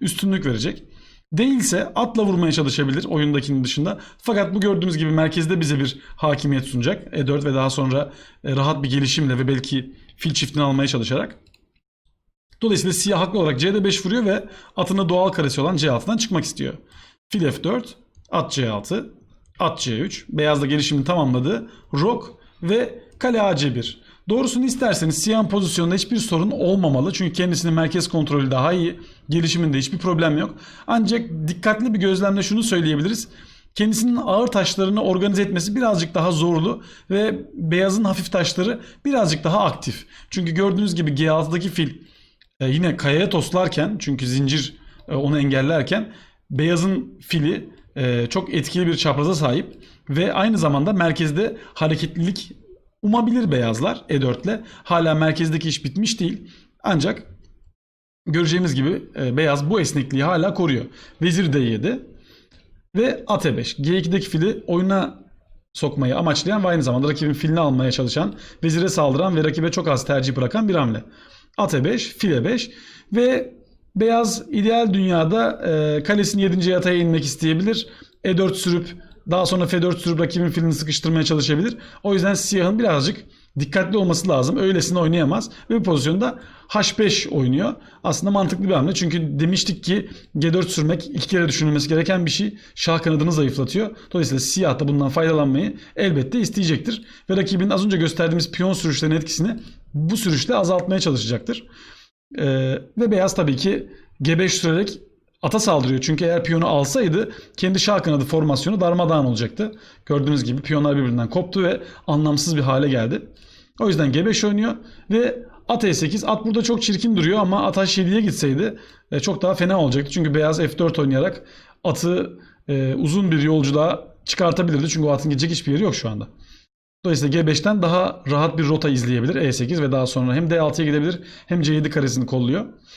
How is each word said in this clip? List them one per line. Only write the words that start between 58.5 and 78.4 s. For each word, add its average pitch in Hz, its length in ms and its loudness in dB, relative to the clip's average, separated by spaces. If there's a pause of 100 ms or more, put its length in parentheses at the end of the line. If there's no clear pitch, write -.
gibi, 135 280 0 (140)
e, 127 200 -2
beyaz 143 340 2
bu 214 100 2
esnekliği 139 440 0
hala 175 300 0
koruyor. 147 300 0 (380)
Vezir 170 300 2
D 143 60 4
yedi 127 420 0 (960)
ve 254 300 0
at 208 200 0
E 131 100 0
beş. - 200 -6
G 156 220 0
ikideki 185 300 -2
fili 165 380 -2
oyuna 185 520 0 (540)
sokmayı 139 440 -2
amaçlayan 170 480 0
ve 185 40 2
aynı 165 140 2
zamanda 127 260 0
rakibin 151 240 0
filini 156 280 0
almaya 131 320 2
çalışan, 151 420 -2 (300)
vezire 165 240 2
saldıran 160 480 2
ve 156 80 2
rakibe 156 260 0
çok 160 180 -2
az 135 160 0
tercih 135 320 0
bırakan 165 320 0
bir 190 60 2
hamle. 117 300 0 (540)
At 190 160 0
E 131 100 2
beş, 220 240 -2
fil - 240 -2
E 123 120 2
beş 233 260 -2 (420)
ve 247 420 2 (420)
beyaz 226 540 2
ideal 226 440 2
dünyada, 185 760 2
e, 151 340 0
kalesini 202 400 2
yedinci 180 280 2
yataya 180 260 2
inmek 165 280 2
isteyebilir. 160 600 0 (380)
E 185 140 0
dört 190 180 2